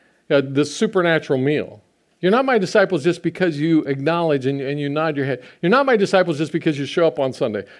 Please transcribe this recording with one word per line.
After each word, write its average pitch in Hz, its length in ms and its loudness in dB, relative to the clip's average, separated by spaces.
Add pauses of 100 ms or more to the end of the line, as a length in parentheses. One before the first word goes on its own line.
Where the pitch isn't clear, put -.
(300)
uh, 143 120 4
the 135 240 0
supernatural 165 760 0
meal. 131 420 -2 (400)
You're 180 100 2
not 262 140 2
my 262 120 2
disciples 185 460 2
just 175 180 0
because 165 380 -2
you 156 220 2
acknowledge 143 640 0
and, 139 160 -2
and 143 180 -4
you 143 80 -4
nod 151 300 -2
your 139 80 -2
head. 131 180 -4 (180)
You're 170 100 2
not 269 140 4
my 247 120 4
disciples 185 400 2
just 151 160 -4
because 156 260 -2
you 139 60 -4
show 170 200 0
up 151 140 0
on 135 140 -2
Sunday. 107 320 -4 (140)